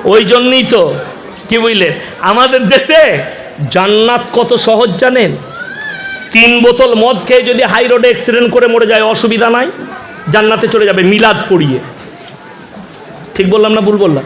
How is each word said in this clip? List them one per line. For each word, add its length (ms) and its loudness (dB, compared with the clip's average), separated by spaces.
ওই 200 4
জন্যই 380 2
তো, 320 2
কি 100 0
বুঝলেন, 340 0
আমাদের 480 2
দেশে 500 2
জান্নাত 500 2
কত 220 0
সহজ 420 0
জানেন? 400 0
তিন 280 2
বোতল 340 4
মদ 220 2
খেয়ে 160 2
যদি 200 0
হাই 260 0
রোডে 200 2
অ্যাক্সিডেন্ট 440 0
করে 140 4
মরে 200 2
যায়, 160 2
অসুবিধা 480 0
নাই, 200 0
জান্নাতে 360 0
চলে 180 2
যাবে 160 0
মিলাদ 340 2
পড়িয়ে। 300 0
ঠিক 160 0
বললাম 220 2
না 80 2
ভুল 160 0
বললাম? 300 0